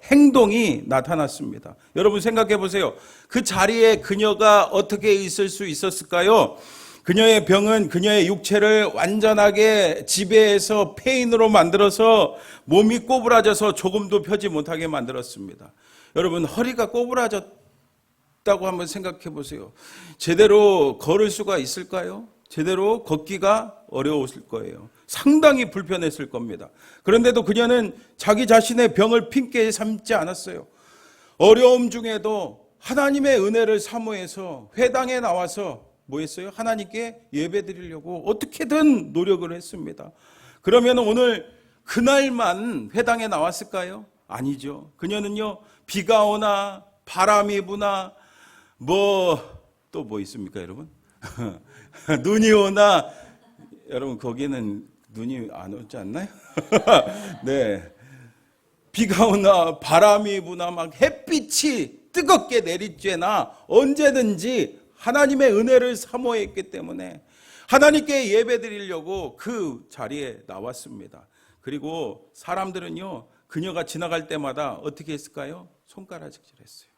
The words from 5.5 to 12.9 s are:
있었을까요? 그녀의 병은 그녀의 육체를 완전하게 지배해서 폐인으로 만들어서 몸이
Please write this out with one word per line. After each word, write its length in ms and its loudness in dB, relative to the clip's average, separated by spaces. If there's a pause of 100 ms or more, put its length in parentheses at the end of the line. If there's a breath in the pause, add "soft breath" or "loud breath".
있었을까요? 920 0 (480 loud breath)
그녀의 400 4
병은 440 2
그녀의 380 2
육체를 680 2
완전하게 1120 2
지배해서 880 2
폐인으로 540 2
만들어서 840 4 (300 loud breath)
몸이 340 4